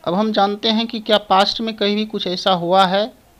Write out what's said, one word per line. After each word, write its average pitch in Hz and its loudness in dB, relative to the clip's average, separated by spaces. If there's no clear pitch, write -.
अब 170 -2
हम 214 0
जानते 208 0
हैं 220 0
कि 226 -10
क्या 214 2
पास्ट 202 0
में 226 -6
कहीं 208 0
भी 214 -2
कुछ 208 -8
ऐसा 180 -2
हुआ 180 2
है 202 -2